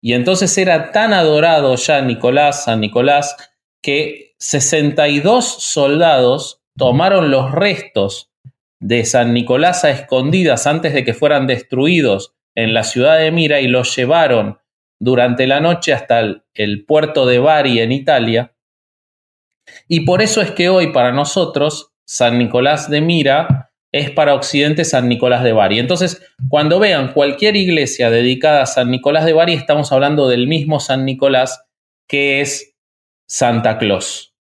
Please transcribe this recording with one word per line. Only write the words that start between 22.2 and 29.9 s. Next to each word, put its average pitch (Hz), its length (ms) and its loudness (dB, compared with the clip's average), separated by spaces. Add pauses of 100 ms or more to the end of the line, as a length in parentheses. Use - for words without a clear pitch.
Nicolás 127 520 0
de 147 120 0
Mira 151 640 0 (340)
es 135 140 -4
para 147 220 2
Occidente 147 500 0
San 127 240 0
Nicolás 120 340 0
de 120 120 2
Bari. 104 260 2
Entonces, 165 420 -2 (280)
cuando 151 300 2
vean 156 340 0
cualquier 147 420 0
iglesia 156 540 0
dedicada 131 540 2
a - 20 0
San 123 260 -2
Nicolás 143 320 0
de 165 80 2
Bari, 170 220 2
estamos 147 400 -2